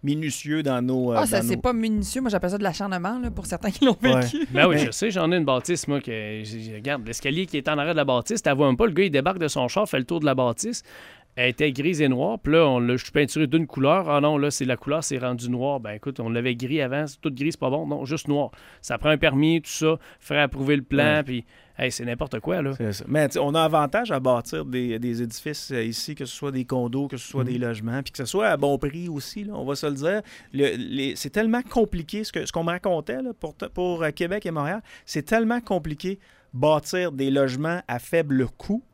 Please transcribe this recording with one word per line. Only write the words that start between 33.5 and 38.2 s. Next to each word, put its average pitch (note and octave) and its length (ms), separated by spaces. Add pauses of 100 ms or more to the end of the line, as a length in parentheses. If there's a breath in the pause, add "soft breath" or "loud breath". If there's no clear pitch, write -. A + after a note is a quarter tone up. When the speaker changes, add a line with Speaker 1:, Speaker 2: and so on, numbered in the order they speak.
Speaker 1:
te, - 100
pour, F3+ 360
euh, D#3 80
Québec F3+ 380
et E3+ 40
Montréal, D#3+ 300 (240 loud breath)
c'est - 220
tellement A3+ 340
compliqué F3+ 560 (340 soft breath)
bâtir D#3 600
des C3+ 180
logements C#3 580
à A#2+ 120
faible C#3 480 (100)